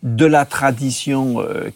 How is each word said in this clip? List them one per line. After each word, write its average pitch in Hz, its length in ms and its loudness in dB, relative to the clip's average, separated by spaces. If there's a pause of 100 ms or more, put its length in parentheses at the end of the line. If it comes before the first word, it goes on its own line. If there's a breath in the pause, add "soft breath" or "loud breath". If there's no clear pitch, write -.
de 120 220 2
la 151 200 4
tradition, 135 960 -2
euh, - 340 -6